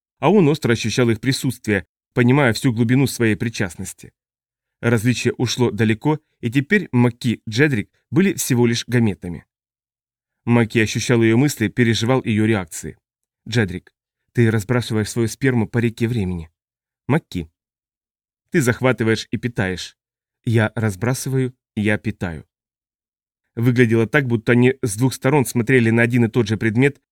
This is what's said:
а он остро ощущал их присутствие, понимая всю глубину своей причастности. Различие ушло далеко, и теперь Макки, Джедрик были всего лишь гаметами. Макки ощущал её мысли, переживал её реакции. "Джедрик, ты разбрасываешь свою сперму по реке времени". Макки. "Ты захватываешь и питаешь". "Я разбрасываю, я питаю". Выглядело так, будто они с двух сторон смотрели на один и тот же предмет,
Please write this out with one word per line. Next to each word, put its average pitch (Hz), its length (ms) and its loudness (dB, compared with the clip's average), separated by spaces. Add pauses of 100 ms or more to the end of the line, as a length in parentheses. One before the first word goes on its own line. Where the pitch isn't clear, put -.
(180)
а 143 120 2
он 196 180 6
остро 139 240 0
ощущал 117 360 0
их 113 120 0
присутствие, 120 680 -4 (260)
понимая 123 400 4
всю 123 220 -2
глубину 123 320 2
своей 110 280 0
причастности. 101 760 -8 (680)
Различие 117 560 0
ушло 120 320 0
далеко, 113 500 -2 (220)
и 120 80 -4
теперь 143 420 0
Макки, 120 560 0
Джедрик 117 400 0 (220)
были 185 240 2
всего 120 320 0
лишь 117 200 -2
гаметами. 101 600 -2 (960)
Макки 117 340 2
ощущал 113 440 0
её 113 160 4
мысли, 127 300 0
переживал 117 540 0
её 107 220 0
реакции. 95 540 -4 (500)
"Джедрик, 101 460 -4 (380)
ты 113 180 2
разбрасываешь 110 580 -2
свою 113 200 -2
сперму 120 380 0
по - 120 -4
реке 113 280 -2
времени". 90 440 -6 (580)
Макки. 104 420 -4 (1000)
"Ты 175 100 0
захватываешь 120 720 0
и 113 80 -6
питаешь". 92 580 -6 (480)
"Я 113 300 2
разбрасываю, 123 800 -4 (220)
я 107 200 0
питаю". 92 500 -8 (1080)
Выглядело 117 500 2
так, 143 200 0
будто 117 260 0
они 123 300 4
с 104 140 -4
двух 123 180 0
сторон 135 320 0
смотрели 120 420 0
на 117 140 2
один 120 240 2
и - 20 0
тот 117 180 0
же 107 120 -2
предмет, 117 420 0 (120)